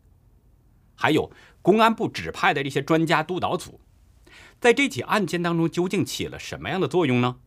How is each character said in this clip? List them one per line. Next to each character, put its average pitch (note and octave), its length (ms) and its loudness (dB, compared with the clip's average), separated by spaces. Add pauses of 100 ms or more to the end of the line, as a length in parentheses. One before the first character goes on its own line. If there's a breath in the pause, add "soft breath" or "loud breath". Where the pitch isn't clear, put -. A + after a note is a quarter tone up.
(920)
还 C3 180 0
有 - 200 0 (300 loud breath)
公 G#3 180 4
安 A3 160 4
部 G3+ 120 -4
指 E2 240 -8
派 F3+ 220 0
的 C#3 80 -4
这 C#3 80 -6
些 C#3 120 -2
专 D#3+ 260 0
家 D#3 160 2
督 F3 160 -8
导 G#2+ 160 -2
组， - 240 -12 (800 loud breath)
在 A#3+ 140 6
这 C#4 160 2
起 A3 120 -6
案 G3 240 0
件 F3 160 -4
当 E3+ 160 0
中 E3 120 2
究 F3 180 -2
竟 F3+ 180 0
起 - 200 -6
了 C#2 120 -10
什 - 240 -12
么 F2+ 80 -8
样 F3+ 100 -2
的 E3 80 2
作 E3+ 200 2
用 B2 140 4
呢？ B2+ 240 0